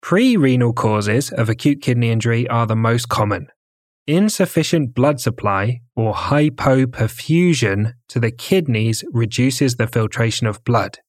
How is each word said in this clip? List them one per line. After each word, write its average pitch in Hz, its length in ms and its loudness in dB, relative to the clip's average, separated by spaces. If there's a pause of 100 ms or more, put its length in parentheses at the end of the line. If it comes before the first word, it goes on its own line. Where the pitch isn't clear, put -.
Pre-renal 147 680 2
causes 107 580 0
of 110 200 -2
acute 143 320 0
kidney 120 280 0
injury 117 380 0
are 117 180 0
the 113 80 -2
most 117 360 0
common. 104 380 -2 (600)
Insufficient 165 880 0
blood 135 240 2
supply 107 640 -2 (120)
or 110 200 -2
hypoperfusion 131 1800 0 (120)
to - 100 -4
the 117 140 0
kidneys 117 800 0
reduces 123 640 0
the 113 120 -2
filtration 113 600 -2
of 104 160 -6
blood. 107 460 0